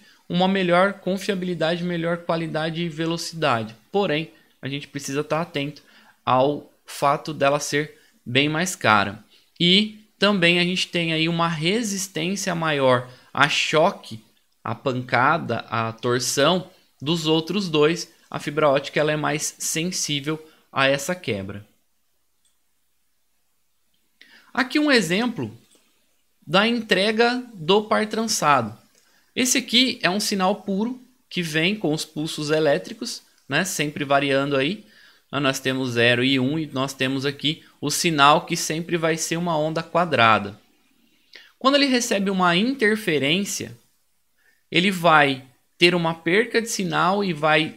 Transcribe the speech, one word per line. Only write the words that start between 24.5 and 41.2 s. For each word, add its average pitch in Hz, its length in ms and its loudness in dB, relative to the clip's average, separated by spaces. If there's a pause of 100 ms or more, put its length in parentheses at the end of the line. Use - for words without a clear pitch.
Aqui 254 240 -2
um 294 140 2
exemplo 185 640 0 (880)
da 190 220 2
entrega 233 800 0 (100)
do 190 300 2
par 214 240 0
trançado. 147 680 0 (600)
Esse 254 220 0
aqui 247 440 0
é 170 80 0
um 190 80 -2
sinal 202 440 0
puro 220 380 -4 (280)
que 180 140 -4
vem 160 340 0
com 170 160 -2
os 151 120 -4
pulsos 151 460 -6
elétricos, 156 720 -2 (260)
né, 147 160 0
sempre 147 400 -4
variando 139 520 2
aí. 143 280 -2 (440)
Então, 135 100 -6
nós 135 220 0
temos 131 320 -2
zero 120 320 4
e 135 160 2
um, 139 180 0
e 156 80 -4
nós 135 260 -6
temos 135 320 -2
aqui 143 380 -4 (180)
o 135 80 -4
sinal 151 580 4
que 170 100 -2
sempre 165 400 -4
vai 160 200 0
ser 160 200 -4
uma 170 200 -2
onda 156 240 -2
quadrada. 117 800 2 (960)